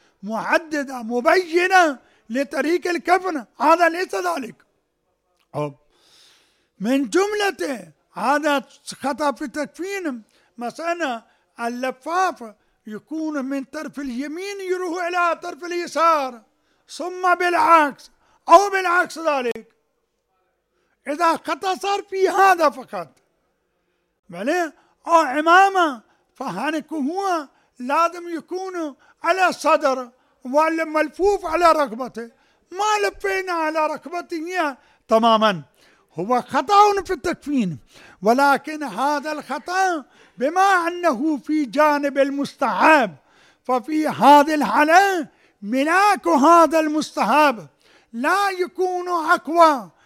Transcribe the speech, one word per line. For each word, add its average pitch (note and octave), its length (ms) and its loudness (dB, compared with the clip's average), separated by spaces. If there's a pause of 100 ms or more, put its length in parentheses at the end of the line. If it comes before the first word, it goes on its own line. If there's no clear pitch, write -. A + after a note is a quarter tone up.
(220)
محددة C4 800 -4
مبينة D#4+ 960 2 (320)
لطريق C#4 560 -2
الكفن، F4 580 -2 (160)
هذا E4 280 4
ليس E4 260 -4
ذلك. E4+ 400 -6 (1000)
أو D3 200 -6 (1080)
من B3+ 280 0
جملة E4+ 840 -4 (200)
هذا C#4+ 520 0 (220)
خطأ C#4+ 460 -4
في - 120 -10
التكفين، D4+ 800 -8 (360)
مثلًا C4 640 -6 (380)
اللفاف B3+ 960 -4 (320)
يكون D4 580 -8
من C4+ 200 -6
طرف D4+ 340 -14
اليمين D4+ 600 -8
يروح F4+ 440 -6
إلى F4 380 -2
طرف E4+ 220 -12
اليسار، D#4 800 -2 (460)
ثم F4+ 460 -2
بالعكس E4 760 2 (380)
أو G4 220 8
بالعكس F4+ 480 0
ذلك. C4 560 -4 (1300)
إذا D#4+ 280 0
خطأ F4+ 380 -4
صار G4 280 -4
في F#4+ 260 0
هذا F4+ 400 4
فقط، F#3+ 400 -8 (1200)
بلى؟ C#4+ 440 -4 (340)
أو D#4 60 0
عمامة، E4 880 4 (320)
فهنك C#4 580 -6
هو D#4+ 560 -4 (300)
لازم E4+ 500 -2
يكون E4+ 640 -8 (280)
على F4 260 0
الصدر C4+ 600 -2 (340)
والملفوف D#4+ 1000 0
على D#4+ 260 4
ركبته، A#3 580 -4 (420)
ما G4+ 360 -2
لفينا F#4+ 440 -6
على D#4 340 -2
ركبته E4 920 -6 (320)
تمامًا، A3 540 4 (520)
هو A3 280 -2
خطأ G4+ 640 2
في F#4+ 80 -6
التكفين، C4 640 -4 (440)
ولكن C#4 600 2
هذا C#4 500 -4
الخطأ E4 720 -4 (340)
بما F4 500 2
أنه D#4+ 480 -2
في D4+ 280 -2
جانب C#4+ 540 0
المستحب، C4+ 960 2 (500)
ففي D4 440 -2
هذه C#4+ 460 6
الحالة D4+ 760 4 (340)
ملاك D#4+ 640 0
هذا D#4+ 520 6
المستحب C#4+ 840 0 (460)
لا F4 380 0
يكون F4+ 580 -4
أقوى D#4+ 800 2 (160)